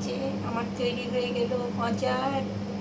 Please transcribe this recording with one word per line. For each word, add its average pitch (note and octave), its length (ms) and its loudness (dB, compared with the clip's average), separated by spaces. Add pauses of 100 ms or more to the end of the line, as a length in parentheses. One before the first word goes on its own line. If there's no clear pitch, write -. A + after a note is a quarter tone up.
যে C4 160 -2 (300)
আমার - 160 0 (140)
তৈরি E4+ 340 0
হয়ে B4+ 180 2
গেল - 280 2 (220)
মজার B3+ 640 2 (400)